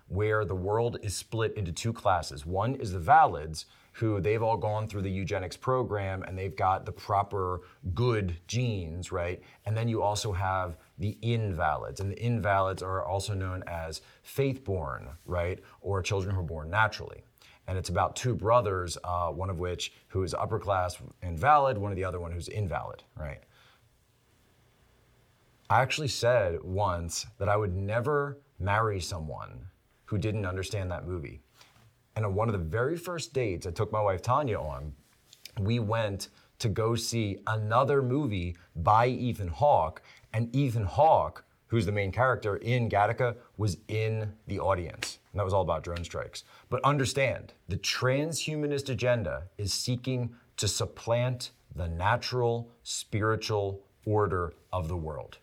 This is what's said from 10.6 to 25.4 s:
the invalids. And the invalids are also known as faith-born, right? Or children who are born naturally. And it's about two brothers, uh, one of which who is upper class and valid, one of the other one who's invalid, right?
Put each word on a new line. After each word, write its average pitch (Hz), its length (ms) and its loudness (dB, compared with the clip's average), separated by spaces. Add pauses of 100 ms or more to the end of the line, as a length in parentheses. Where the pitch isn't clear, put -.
the 104 240 -4
invalids. 82 800 0
And 98 100 -2
the - 100 -6
invalids 98 600 2
are 95 220 -2
also 98 300 -2
known 95 340 -4
as 82 340 -8 (220)
faith-born, 87 840 -4 (160)
right? 87 340 -2 (200)
Or 95 220 -2
children 98 320 0
who 92 60 0
are 87 40 -2
born 73 240 -6
naturally. 104 540 0 (460)
And 92 100 -2
it's 87 120 -4
about 90 260 2
two 123 180 0
brothers, 92 680 2
uh, 87 240 0
one 85 220 -4
of 85 100 -4
which 87 320 -4 (160)
who 95 160 0
is 85 100 -2
upper - 240 -2
class 92 400 0 (240)
and 85 160 -4
valid, 135 400 6
one 101 140 -4
of 95 40 -4
the 92 80 -2
other 92 140 -4
one 85 140 -8
who's 87 160 -8
invalid, 80 560 -4 (120)
right? 71 280 -10 (2250)